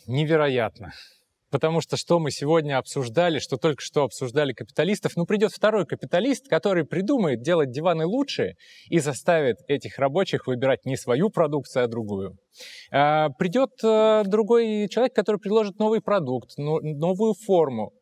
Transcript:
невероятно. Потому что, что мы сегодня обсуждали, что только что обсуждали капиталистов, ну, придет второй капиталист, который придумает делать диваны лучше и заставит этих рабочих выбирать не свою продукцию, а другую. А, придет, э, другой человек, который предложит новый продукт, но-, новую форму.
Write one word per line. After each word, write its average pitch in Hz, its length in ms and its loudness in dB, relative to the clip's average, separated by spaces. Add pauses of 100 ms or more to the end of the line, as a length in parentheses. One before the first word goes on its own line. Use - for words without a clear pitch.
невероятно. 131 880 0 (580)
Потому 160 320 0
что, - 160 -6
что - 200 2
мы 156 140 -2
сегодня 147 480 0
обсуждали, 143 580 0
что 127 200 -6
только 156 260 -2
что 147 220 -2
обсуждали 131 480 -2
капиталистов, 156 600 -2
ну, 170 120 -2
придет 208 240 0
второй 208 340 0
капиталист, 190 600 -2
который 196 360 2
придумает 180 600 -2
делать 156 260 2
диваны 160 380 -2
лучше 190 460 -2 (360)
и 165 80 0
заставит 147 600 0 (100)
этих 139 320 -4
рабочих 139 480 -2
выбирать 127 380 0
не 131 120 -2
свою 143 320 0
продукцию, 147 560 0
а - 20 0
другую. 101 500 -6 (540)
А, 151 460 2
придет, 240 320 0 (140)
э, 220 420 4
другой 214 640 2
человек, 247 240 0
который 214 240 0
предложит 202 400 -2
новый 220 240 2
продукт, 135 560 -4
но-, 151 240 -2
новую 185 540 -2
форму. 135 560 0 (100)